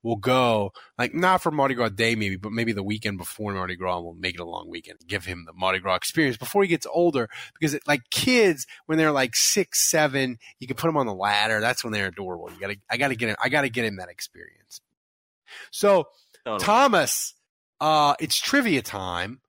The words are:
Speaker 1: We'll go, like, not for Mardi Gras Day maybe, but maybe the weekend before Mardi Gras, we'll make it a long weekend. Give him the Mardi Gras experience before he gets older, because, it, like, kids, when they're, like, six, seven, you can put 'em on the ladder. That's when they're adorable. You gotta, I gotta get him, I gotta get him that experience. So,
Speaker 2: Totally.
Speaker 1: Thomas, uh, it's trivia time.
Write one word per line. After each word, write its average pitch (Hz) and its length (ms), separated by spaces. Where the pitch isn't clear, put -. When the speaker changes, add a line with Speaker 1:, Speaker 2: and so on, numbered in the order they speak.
Speaker 1:
We'll 113 140
go, 113 560
like, 120 160
not 180 300
for 170 80
Mardi 135 240
Gras 123 160
Day 113 240
maybe, 101 220
but 104 160
maybe 113 200
the 101 100
weekend 104 360
before 101 340
Mardi 92 240
Gras, 90 240
we'll 85 140
make 90 200
it 85 60
a 85 60
long 85 240
weekend. 85 360
Give 92 200
him 85 180
the 82 80
Mardi 92 260
Gras 92 180
experience 131 420
before 202 240
he 190 60
gets 165 220
older, 156 380
because, 151 220
it, - 120
like, 147 240
kids, 214 560
when 160 100
they're, 156 160
like, 131 240
six, - 540
seven, 135 480
you 131 80
can 127 100
put 165 120
'em 156 80
on 139 80
the 110 80
ladder. 104 480
That's 120 240
when 113 80
they're 101 140
adorable. 90 440
You 90 80
gotta, 98 180
I 120 60
gotta 135 180
get 117 140
him, 107 160
I 127 60
gotta 139 180
get 117 160
him 104 120
that 90 120
experience. - 720
So, 190 360
Speaker 2:
Totally. 123 180
Speaker 1:
Thomas, 214 720
uh, 147 380
it's - 200
trivia 196 400
time. 95 680